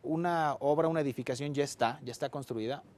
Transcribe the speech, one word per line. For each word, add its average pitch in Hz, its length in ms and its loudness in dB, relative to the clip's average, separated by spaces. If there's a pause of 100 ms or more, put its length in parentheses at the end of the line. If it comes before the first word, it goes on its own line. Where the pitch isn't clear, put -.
una 160 560 2
obra, 151 280 4
una 165 140 2
edificación 135 540 -2
ya 143 80 2
está, 120 400 0
ya 123 80 -10
está 147 180 -6
construida, 127 540 -6 (140)